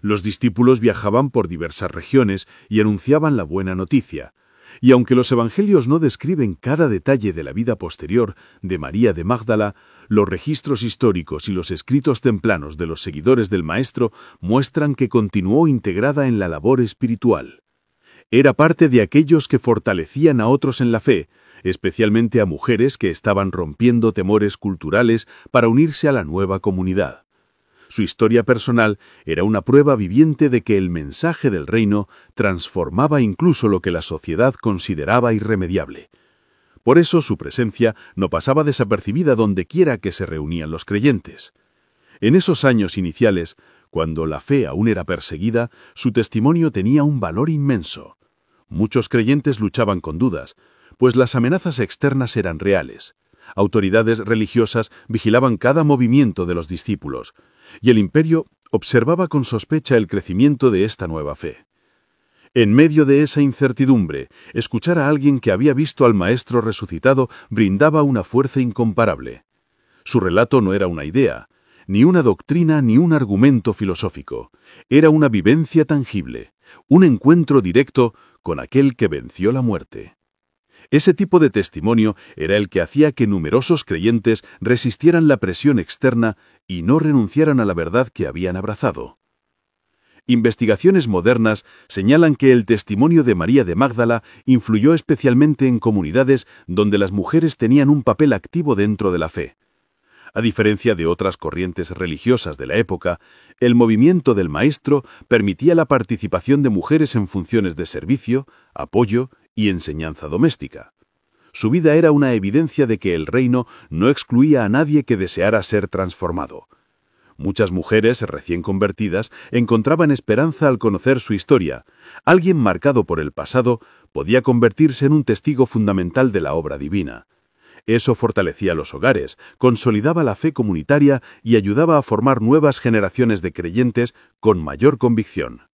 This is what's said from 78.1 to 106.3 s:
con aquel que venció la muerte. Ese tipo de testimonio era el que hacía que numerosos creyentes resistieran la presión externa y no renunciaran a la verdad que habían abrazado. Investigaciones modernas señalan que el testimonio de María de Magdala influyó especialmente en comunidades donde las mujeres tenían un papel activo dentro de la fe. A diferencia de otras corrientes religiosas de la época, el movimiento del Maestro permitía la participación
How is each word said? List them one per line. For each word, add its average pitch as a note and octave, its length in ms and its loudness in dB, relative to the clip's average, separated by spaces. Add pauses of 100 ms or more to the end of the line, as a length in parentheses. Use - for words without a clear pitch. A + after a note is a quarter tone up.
con D#2 180 -8
aquel C3 340 0
que G#2 140 -2
venció D2+ 440 -4
la C3 100 -2
muerte. G2 540 -8 (760)
Ese D#3 240 2
tipo F#3 260 2
de D3 100 4
testimonio G#2+ 640 -2 (200)
era E2+ 200 -2
el G#2 120 -2
que F#2+ 120 -2
hacía C#3+ 320 2
que A#2+ 140 -2
numerosos G2+ 580 0
creyentes G#2+ 600 -2 (160)
resistieran D3 680 2
la C3 100 4
presión A#2 400 0
externa A2+ 580 -2 (300)
y F2+ 160 -8
no B2 160 2
renunciaran D3 600 2
a A2 40 0
la G2 100 -2
verdad F2 340 -2
que - 180 -6
habían F2 300 -6
abrazado. F#2+ 640 -6 (1080)
Investigaciones A#2+ 800 2
modernas A2 580 0 (240)
señalan C#3+ 460 4
que C3 180 4
el A#2+ 120 4
testimonio B2 600 2
de A#2 100 2
María G#2+ 300 2
de F2 100 -4
Magdala A#2 480 0 (240)
influyó B2 480 2
especialmente C3+ 720 2
en B2 120 0
comunidades A2+ 680 0 (200)
donde G#2 300 0
las G2 160 0
mujeres D3+ 460 -2
tenían C3 320 2
un D3 120 2
papel C3+ 300 0
activo C#3+ 420 -4
dentro G2+ 380 -2
de F2 60 -2
la D#2+ 100 -4
fe. D#2 280 -10 (800)
A A2 40 -4
diferencia G#2+ 560 0
de E2+ 100 -2
otras F2+ 300 -2
corrientes F2 560 -8
religiosas F2 640 -4
de C2+ 100 -12
la C#2+ 100 -6
época, F2+ 440 -4 (400)
el B2 160 2
movimiento A#2+ 580 2
del F#2 140 -2
Maestro C3+ 560 -2 (240)
permitía A#2 480 2
la D#3+ 80 2
participación A#2+ 800 -2